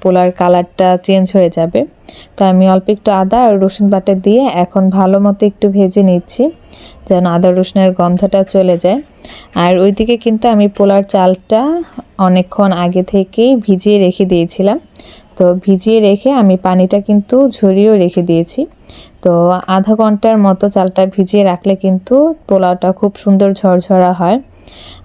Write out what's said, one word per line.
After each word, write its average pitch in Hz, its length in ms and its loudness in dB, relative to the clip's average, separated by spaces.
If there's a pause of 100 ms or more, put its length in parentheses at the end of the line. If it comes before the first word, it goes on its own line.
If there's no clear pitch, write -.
পোলাওর 180 380 0
কালারটা 180 480 0 (180)
চেঞ্জ 190 200 0 (100)
হয়ে 180 220 2
যাবে। 170 220 -2 (540)
তো - 80 -6 (100)
আমি 185 220 2
অল্প 185 220 -2
একটু 214 140 -4 (120)
আদা 196 260 0
আর 214 60 2 (100)
রসুন 196 300 -2
বাটা 196 200 0 (120)
দিয়ে 226 180 2 (180)
এখন 190 280 -2
ভালো 190 360 0
মতো 196 160 -2 (100)
একটু - 140 -4 (100)
ভেজে 196 340 0
নিচ্ছি, 180 340 -2 (600)
যেন 180 180 0 (120)
আদা 180 160 2
রসুনের 185 460 0
গন্ধটা 180 420 0 (140)
চলে 185 240 2
যায়। 196 220 -2 (640)
আর 180 100 2 (100)
ওইদিকে 214 340 0
কিন্তু 220 360 -2
আমি 208 140 2 (100)
পোলাওর 202 360 2
চালটা 185 480 0 (680)
অনেকক্ষণ 185 440 0 (120)
আগে 180 280 -2
থেকেই 214 400 0 (140)
ভিজিয়ে 202 400 0
রেখে 185 200 -2
দিয়েছিলাম। 185 520 -2 (580)
তো 185 100 2 (180)
ভিজিয়ে 208 440 0
রেখে 202 220 0 (120)
আমি 190 140 2 (100)
পানিটা 185 320 0 (100)
কিন্তু 208 280 0 (220)
ঝরিয়েও 202 360 2 (100)
রেখে 175 260 -2
দিয়েছি। 170 320 -2 (600)
তো 185 100 2 (440)
আধা 196 200 0
ঘন্টার 220 400 0 (100)
মতো 190 200 0 (100)
চালটা 190 260 0 (120)
ভিজিয়ে 202 380 0
রাখলে 196 220 -4 (100)
কিন্তু 190 320 -2 (320)
পোলাওটা 185 420 0 (100)
খুব 202 120 -2 (120)
সুন্দর 196 260 2 (100)
ঝরঝরা 180 600 0
হয়, 185 180 0 (680)